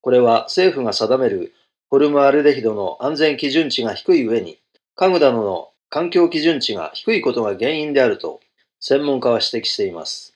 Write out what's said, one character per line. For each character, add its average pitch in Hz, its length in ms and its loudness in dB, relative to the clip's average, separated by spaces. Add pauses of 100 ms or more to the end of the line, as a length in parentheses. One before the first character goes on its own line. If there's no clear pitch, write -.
こ 127 120 0
れ 123 60 6
は 113 260 4
政 180 300 2
府 139 80 -4
が 113 120 -2
定 113 240 0
め 127 100 0
る 95 240 -6 (380)
ホ 139 80 4
ル 147 100 4
ム 143 120 2
ア 139 100 6
ル 147 120 4
デ 143 120 4
ヒ 135 80 -8
ド 110 100 0
の 98 280 -6
安 147 160 -4
全 147 200 0
基 143 140 -4
準 151 180 0
値 127 140 -4
が 110 100 -2
低 170 240 -2
い 131 100 2
上 110 140 0
に、 85 160 -12 (380)
家 185 160 2
具 175 100 2
な 139 100 6
ど - 20 0 (100)
の 95 260 -4 (220)
環 170 180 -2
境 170 220 2
基 160 100 -4
準 156 180 0
値 - 160 -4
が 95 200 -8
低 - 220 -2
い 185 40 0
こ 120 140 -2
と 120 100 -2
が 104 100 -2
原 117 180 -4
因 151 200 -6
で 139 80 4
あ 123 80 4
る 101 80 0
と - 240 -12 (400)
専 139 240 0
門 139 160 -2
家 127 80 0
は 117 140 2
指 - 240 -6
摘 - 20 -4
し - 80 -6
て 104 80 -2
い 95 80 -6
ま 80 140 -12
す。 - 300 -14